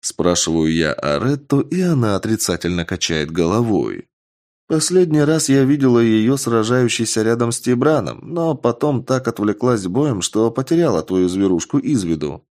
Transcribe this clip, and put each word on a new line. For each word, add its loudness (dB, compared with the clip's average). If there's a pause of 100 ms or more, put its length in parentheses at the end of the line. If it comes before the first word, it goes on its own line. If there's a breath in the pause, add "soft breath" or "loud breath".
спрашиваю 0
я 0
Аретто, -2
и -4
она 0
отрицательно -2
качает -4
головой. -2 (600)
«Последний 2
раз 0
я 4
видела 4
ее 4
сражающейся 0
рядом 0
с -6
Тибраном, 0
но -2
потом -2
так -2
отвлеклась 0
боем, -2
что 0
потеряла 0
твою 0
зверушку 0
из -2
виду». -6